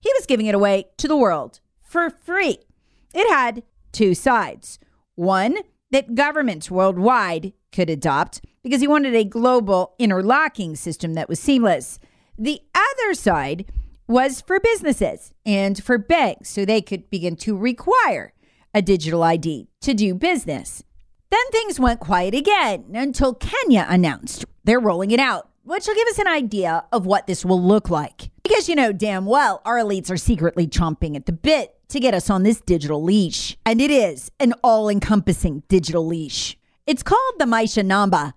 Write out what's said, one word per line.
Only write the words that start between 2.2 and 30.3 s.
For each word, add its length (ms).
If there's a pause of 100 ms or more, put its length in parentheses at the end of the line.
It 180
had 300 (300)
two 240
sides. 640 (340)
One, 440 (340)
that 240
governments 560
worldwide 800 (180)
could 180
adopt 560 (200)
because 160
he 80
wanted 260
a 80
global 760
interlocking 760
system 400
that 140
was 100
seamless. 600 (360)
The 260 (120)
other 400
side 560 (380)
was 320
for 180
businesses 760 (140)
and 340
for 180
banks 520
so 140
they 180
could 280
begin 260
to 200
require 760 (420)
a 80
digital 400
I 140
D 320 (140)
to 120
do 220
business. 680 (480)
Then 220
things 260
went 220
quiet 340
again 600
until 400
Kenya 540
announced 560 (200)
they're 160
rolling 320
it 80
out, 300 (120)
which 240
will 80
give 140
us 100
an 80
idea 640
of 160
what 220
this 160
will 180
look 260
like. 420 (120)
Because 260
you 60
know 180
damn 340
well 380
our 120
elites 340
are 60
secretly 500